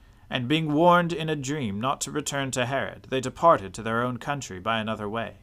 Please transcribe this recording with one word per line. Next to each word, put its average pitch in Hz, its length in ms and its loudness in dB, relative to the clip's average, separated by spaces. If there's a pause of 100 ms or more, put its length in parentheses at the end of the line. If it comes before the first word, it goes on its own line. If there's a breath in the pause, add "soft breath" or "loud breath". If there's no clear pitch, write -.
(300 soft breath)
And 123 180 -2
being 156 240 0
warned 175 400 6
in 160 160 -4
a 156 80 0
dream 127 440 -4
not 135 220 -2
to - 80 -6
return 139 420 -4
to 123 140 0
Herod, 107 440 -4
they 131 100 0
departed 123 540 4
to 113 80 -10
their 113 200 0
own 123 140 -2
country 131 420 -6
by 110 200 -2
another 107 300 -4
way. 104 340 -6